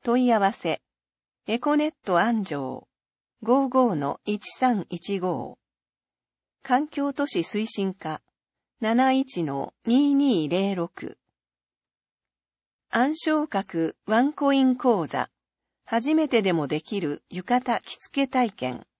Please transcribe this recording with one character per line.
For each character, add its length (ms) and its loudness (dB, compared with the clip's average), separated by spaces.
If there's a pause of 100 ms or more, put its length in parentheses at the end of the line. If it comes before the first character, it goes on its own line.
問 200 0
い 80 4
合 80 4
わ 140 2
せ、 280 -4 (640)
エ 120 -2
コ 160 0
ネ 120 2
ッ 60 -6 (100)
ト 160 2
安 240 2
城、 440 -8 (540)
五 280 2
五 260 2
の 300 -2
一 260 -4
三 380 0
一 300 -4
五。 400 -6 (1040)
環 240 0
境 260 -4
都 140 -2
市 120 -2
推 280 -2
進 260 -2
課、 280 -10 (580)
七 340 2
一 300 -2
の 300 -4 (120)
二 300 4
二 340 2
零 240 0
六。 440 -6 (1700)
暗 260 2
昇 320 0
格 480 -4 (120)
ワ 140 2
ン 120 2
コ 200 2
イ 100 4
ン 120 4
講 300 2
座。 240 -4 (560)
初 300 0
め 120 2
て 140 2
で 100 2
も 160 0
で 140 -2
き 180 -6
る 300 -4
浴 300 -2
衣 220 -4
着 180 -16
付 260 -2
け 20 -18
体 220 0
験。 380 -8 (120)